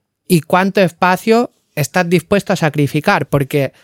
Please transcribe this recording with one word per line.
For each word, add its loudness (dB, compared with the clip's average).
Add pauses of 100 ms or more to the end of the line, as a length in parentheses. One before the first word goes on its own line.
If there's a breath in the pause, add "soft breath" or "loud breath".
(260)
y 2
cuánto 0
espacio 0 (240)
estás -2
dispuesto 0
a 0
sacrificar, -2
porque -2 (100)